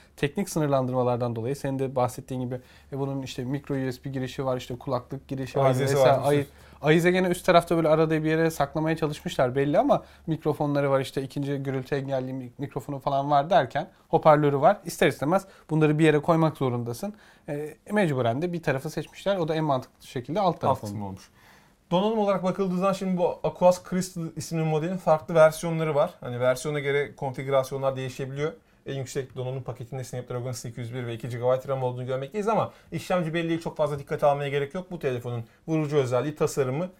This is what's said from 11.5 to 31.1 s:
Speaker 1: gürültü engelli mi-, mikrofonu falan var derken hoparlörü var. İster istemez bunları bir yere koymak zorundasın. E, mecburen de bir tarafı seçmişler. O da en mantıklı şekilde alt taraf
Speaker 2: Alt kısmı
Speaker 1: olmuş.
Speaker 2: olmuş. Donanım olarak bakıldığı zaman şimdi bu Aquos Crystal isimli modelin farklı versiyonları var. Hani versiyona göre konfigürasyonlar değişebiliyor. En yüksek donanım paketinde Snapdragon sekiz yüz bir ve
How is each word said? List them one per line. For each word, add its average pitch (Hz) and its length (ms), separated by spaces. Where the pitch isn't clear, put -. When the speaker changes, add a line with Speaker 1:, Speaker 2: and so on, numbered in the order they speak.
Speaker 1:
gürültü 135 380
engelli 131 380
mi-, 127 240
mikrofonu 139 420
falan 139 320
var 143 180
derken 160 400
hoparlörü 147 520
var. 196 240
İster 175 220
istemez 147 380
bunları 151 300
bir 165 60
yere 151 140
koymak 160 380
zorundasın. 123 560
E, 151 260
mecburen 139 500
de 175 120
bir 165 100
tarafı 139 260
seçmişler. 185 480
O 165 100
da 160 80
en 156 80
mantıklı 135 440
şekilde 143 320
alt 185 220
taraf 135 160
Speaker 2:
Alt - 40
kısmı 104 240
Speaker 1:
olmuş. - 20
Speaker 2:
olmuş. 92 220
Donanım 214 280
olarak 196 240
bakıldığı 185 340
zaman 190 160
şimdi 190 240
bu 170 260
Aquos 180 460
Crystal 180 340
isimli 160 280
modelin 160 340
farklı 160 380
versiyonları 160 600
var. 156 240
Hani 123 200
versiyona 131 400
göre 139 360
konfigürasyonlar 135 800
değişebiliyor. 135 560
En 139 100
yüksek 135 400
donanım 127 280
paketinde 127 400
Snapdragon 123 480
sekiz 120 260
yüz 120 160
bir 127 140
ve 117 60